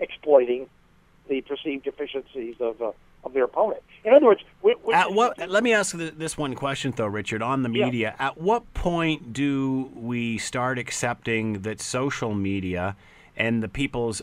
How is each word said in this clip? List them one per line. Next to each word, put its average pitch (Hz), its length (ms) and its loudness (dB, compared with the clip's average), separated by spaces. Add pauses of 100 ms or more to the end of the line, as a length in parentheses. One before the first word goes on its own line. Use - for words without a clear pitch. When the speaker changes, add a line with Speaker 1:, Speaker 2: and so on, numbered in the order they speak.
Speaker 1:
exploiting 127 680 2 (600)
the 135 140 0
perceived 139 420 -8
deficiencies 135 760 -8
of, 117 200 -4
uh, 110 120 -4 (320)
of 131 80 -10
their 131 120 2
opponent. 175 380 0 (220)
In 220 100 8
other 277 120 10
words, 202 140 8 (220)
we, 226 120 6 (100)
we 226 100 2
Speaker 2:
At 175 180 4
what, 226 240 2 (140)
let 208 140 2
me 233 80 4
ask 202 240 2
th-, 160 200 -8
this 156 220 -6
one 139 160 -2
question, 139 420 -4
though, 113 100 0
Richard, 104 360 -4
on 135 200 0
the 123 80 -2
Speaker 1:
Yeah. 123 160 2
Speaker 2:
media. 113 320 -2
At 131 200 -4
what 220 360 0
point 160 580 -2
do 135 600 0
we 117 440 -4
start 127 400 -4
accepting 113 840 -2
that 107 180 -8
social 127 540 -4
media 98 600 -2 (400)
and 113 260 0
the 107 60 -4
people's 120 540 -4